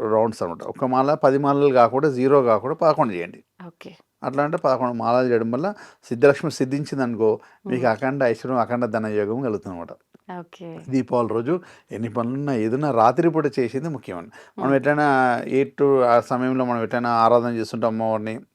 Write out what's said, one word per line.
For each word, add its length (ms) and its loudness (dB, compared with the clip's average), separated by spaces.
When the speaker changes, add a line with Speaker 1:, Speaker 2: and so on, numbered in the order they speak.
Speaker 1:
రౌండ్స్ 300 0
అనమాట. 200 -6
ఒక 220 -8
మాల 300 2
పది 240 4
మాలలు 340 2
కాకుండా, 380 4
జీరో 320 4
కాకుండా 320 2
పదకొండు 380 2
చేయండి. 320 -10
Speaker 2:
ఓకే. 300 -20
Speaker 1:
అట్లా 220 -2
అంటే 120 -2
పదకొండు 360 0
మాలలు 360 0
చేయడం 220 0
వల్ల 240 -4
సిద్ధలక్ష్మి 460 2
సిద్ధించిందనుకో, 920 -2
మీకు 160 -4
Speaker 2:
మ్మ్. 100 4
Speaker 1:
అఖండ 300 -4
ఐశ్వర్యం, 360 -2
అఖండ 260 -2
ధన 220 -4
యోగం 360 -2
కలుగుతుంది 340 -6
అనమాట. 160 -14
Speaker 2:
ఓకే. 480 -18
Speaker 1:
దీపావళి 400 0
రోజు 320 -2
ఎన్ని 160 -6
పనులున్నా, 460 -4
ఏదున్నా 360 -2
రాత్రిపూట 560 4
చేసేది 420 -4
ముఖ్యమండి. 420 -12
మనం 80 -4
Speaker 2:
మ్మ్. 100 4
Speaker 1:
ఎట్లయినా 720 2
ఎయిట్ 360 -2
ఆ 380 4
సమయంలో 440 -2
మనం 180 -2
ఎట్లయినా 280 -4
ఆరాధన 400 4
చేస్తుంటాం 380 -4
అమ్మవారిని, 520 -4